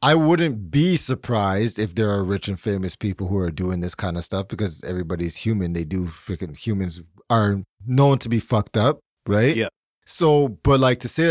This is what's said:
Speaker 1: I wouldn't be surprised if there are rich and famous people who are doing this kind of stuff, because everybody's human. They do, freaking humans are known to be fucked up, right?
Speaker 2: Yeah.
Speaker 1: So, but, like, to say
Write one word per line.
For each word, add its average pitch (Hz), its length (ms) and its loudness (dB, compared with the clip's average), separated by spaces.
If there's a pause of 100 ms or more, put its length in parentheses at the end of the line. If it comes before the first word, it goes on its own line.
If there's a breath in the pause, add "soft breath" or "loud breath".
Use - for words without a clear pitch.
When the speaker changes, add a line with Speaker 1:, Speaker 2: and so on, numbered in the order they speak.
Speaker 1:
I 147 140 6
wouldn't 156 560 2
be 165 240 4
surprised 107 800 -2
if 104 160 -4
there 104 160 0
are 101 140 0
rich 95 240 -4
and 95 120 -4
famous 95 360 -4
people 98 320 -4
who 98 100 -2
are 90 140 -2
doing 90 300 -4
this 87 140 -6
kind 87 220 -4
of 85 60 -4
stuff, 95 240 -6
because 95 380 -6
everybody's 85 500 -4
human. 98 380 -2
They 85 100 -4
do, 90 220 -4
freaking 82 520 -10
humans 95 440 -6 (280)
are 104 320 2 (240)
known 135 340 4
to 113 100 -8
be 113 100 2
fucked - 380 -2
up, 135 220 2 (280)
right? 110 280 4
Speaker 2:
Yeah. 110 120 -2 (380)
Speaker 1:
So, 147 420 2 (160)
but, 135 160 6
like, 127 220 4
to 120 80 -6
say 165 220 0